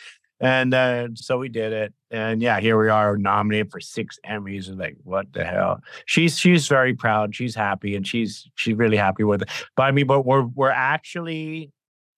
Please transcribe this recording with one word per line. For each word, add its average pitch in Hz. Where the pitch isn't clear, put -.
And, 127
uh, 123
so 123
we 131
did 110
it. 107
And 113
yeah, 113
here 110
we 110
are 104
nominated 104
for 95
six -
Emmys. 101
And 95
like, -
what 98
the -
hell? 92
She's, 160
she's 175
very 131
proud. 107
She's 123
happy 101
and 98
she's, 113
she's 113
really 110
happy 101
with 101
it. -
But 131
I 135
mean, 143
but 135
we're, 131
we're 131
actually 156